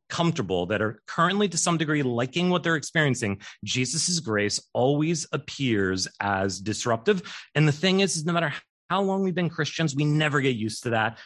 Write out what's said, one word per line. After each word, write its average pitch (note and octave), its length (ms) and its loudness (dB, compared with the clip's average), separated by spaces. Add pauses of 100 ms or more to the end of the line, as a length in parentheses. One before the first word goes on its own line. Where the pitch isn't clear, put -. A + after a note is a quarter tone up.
comfortable, G2 580 0
that G2+ 140 0
are A2 260 -4
currently G3 440 2
to E3 80 -6
some E3+ 180 2
degree D3+ 260 0
liking B2+ 460 0
what F3+ 140 2
they're E3 140 2
experiencing, B2+ 640 0 (220)
Jesus's C#3+ 560 -2
grace G#2 380 0 (140)
always D3 600 2
appears G2+ 760 0 (120)
as G2 380 0
disruptive. A#2 600 0 (340)
And D3+ 140 4
the C#3+ 40 4
thing F#3 280 2
is, F#3+ 160 0
is D3+ 80 -4
no E3+ 80 0
matter E3 220 0 (340)
how F#3+ 140 0
long G3 200 0
we've F#3 120 0
been F3 160 0
Christians, D3+ 440 -2
we D3 120 0
never D3+ 340 2
get C3 160 2
used A2 280 -4
to A#2+ 60 -2
that. A2+ 360 0